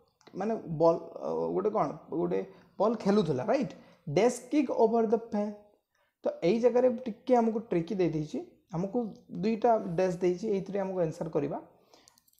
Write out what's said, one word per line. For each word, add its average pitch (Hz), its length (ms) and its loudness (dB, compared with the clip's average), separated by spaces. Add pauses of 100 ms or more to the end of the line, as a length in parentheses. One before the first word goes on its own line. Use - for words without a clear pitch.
(340)
ମାନେ 208 200 -4
ବଲ୍, 165 440 2
ଅ, - 300 -10 (240)
ଗୋଟେ 170 180 0
କ'ଣ, 110 180 0 (220)
ଗୋଟେ 175 300 -2 (380)
ବଲ୍ 220 180 2
ଖେଳୁଥିଲା, 175 480 2
ରାଇଟ୍? 247 280 0 (360)
ଡ୍ୟାସ୍ 208 420 0
କିକ୍ 285 200 2
ଓଭର 226 360 4
ଦ 220 100 2
ଫ୍ୟାନ୍। 208 360 -4 (720)
ତ - 60 -2 (140)
ଏଇ 190 180 4
ଜାଗାରେ 247 280 4
ଟିକେ 233 460 -2
ଆମକୁ 226 240 4
ଟ୍ରିକି 180 360 -2
ଦେଇଦେଇଛି, 160 460 -2 (340)
ଆମକୁ 196 240 -2 (320)
ଦୁଇଟା 220 480 2
ଡ୍ୟାସ୍ 185 420 0
ଦେଇଛି, 180 280 0
ଏଇଥିରେ 196 300 -2
ଆମକୁ 190 220 -2
ଆନ୍ସର 165 280 -2
କରିବା। 160 320 -2 (800)